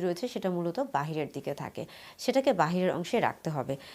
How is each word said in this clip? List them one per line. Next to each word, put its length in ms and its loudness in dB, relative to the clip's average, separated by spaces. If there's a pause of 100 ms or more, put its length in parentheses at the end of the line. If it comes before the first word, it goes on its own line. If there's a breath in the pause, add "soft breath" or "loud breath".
রয়েছে 280 0
সেটা 220 -2
মূলত 220 0 (200)
বাহিরের 380 -2
দিকে 260 -4
থাকে, 220 -8 (400 loud breath)
সেটাকে 280 4 (100)
বাহিরের 360 4
অংশে 200 0 (100)
রাখতে 280 -4
হবে। 180 -2 (220 loud breath)